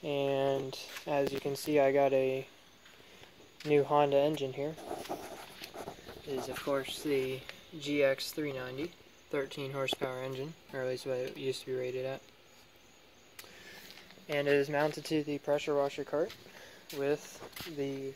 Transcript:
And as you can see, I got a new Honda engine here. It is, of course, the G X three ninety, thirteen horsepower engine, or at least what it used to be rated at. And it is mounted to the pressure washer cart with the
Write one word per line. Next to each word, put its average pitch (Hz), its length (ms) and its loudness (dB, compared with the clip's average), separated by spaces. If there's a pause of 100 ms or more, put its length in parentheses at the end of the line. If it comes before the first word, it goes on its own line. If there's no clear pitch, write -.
And 139 720 0 (300)
as 143 260 2
you 139 60 -2
can 139 160 -2
see, 147 240 4
I 135 120 8
got 139 220 6
a 131 340 2 (1160)
new 147 180 6
Honda 143 340 6
engine 143 360 2
here. 147 220 -4 (1500)
It 147 80 -6
is, 127 140 -4
of 127 160 -6
course, 139 400 -2
the 131 360 0 (400)
G 147 240 2
X 135 280 2
three 147 220 -4
ninety, 131 380 -6 (380)
thirteen 135 420 -2
horsepower 131 520 -2
engine, 135 300 -6 (200)
or 135 80 -4
at 127 60 0
least 127 180 -4
what 131 120 0
it 127 180 -4
used 135 260 -2
to - 60 -14
be 131 60 -2
rated 127 320 -2
at. 135 160 -6 (2000)
And 143 180 2
it 143 60 8
is 143 160 6
mounted 151 360 2
to 151 180 2
the 147 160 -2
pressure 147 360 2
washer 139 280 2
cart 160 280 0 (680)
with 143 440 -2 (340)
the 139 400 -4